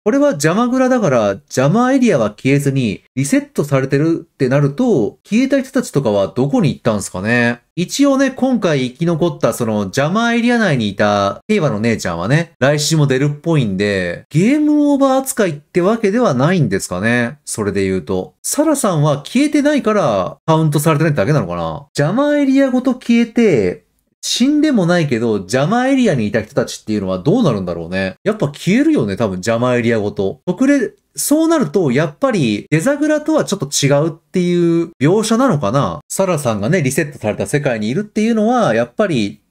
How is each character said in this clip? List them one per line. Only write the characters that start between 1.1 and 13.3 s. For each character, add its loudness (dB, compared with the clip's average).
邪 -2
魔 2
エ 2
リ 4
ア 2
は 0
消 0
え 4
ず 0
に、 -2
リ -2
セ 0
ッ -4
ト -2
さ 0
れ -2
て 0
る 0
っ -20
て 0
な 2
る 2
と、 0
消 2
え 0
た 2
人 -12
た 0
ち -12
と 0
か 0
は 2
ど -2
こ 0
に 2
行 -2
っ -20
た 0
ん -4
す -12
か -8
ね。 0
一 -2
応 2
ね、 0
今 0
回 0
生 -14
き -2
残 0
っ -6
た 0
そ -4
の 0
邪 -2
魔 0
エ 0
リ 2
ア 2
内 0
に -2
い -6
た 0
平 0
和 0
の -4
姉 0
ち -6
ゃ -4
ん -6
は -4
ね、 0
来 2
週 -2
も 4
出 0
る 2
っ 0